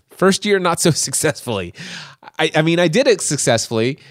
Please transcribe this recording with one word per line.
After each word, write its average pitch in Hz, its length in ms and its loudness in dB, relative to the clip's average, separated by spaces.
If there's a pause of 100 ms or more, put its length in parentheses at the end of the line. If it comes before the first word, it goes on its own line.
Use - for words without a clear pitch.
First - 360 0
year, 196 140 2
not 175 200 0
so 180 120 2
<laughs> - 180 -2
successfully. 113 640 -4 (680)
I, 160 160 0
I 156 60 2
mean, 165 180 2
I 175 80 4
did 208 180 2
it 247 140 2
successfully. 120 800 0 (120)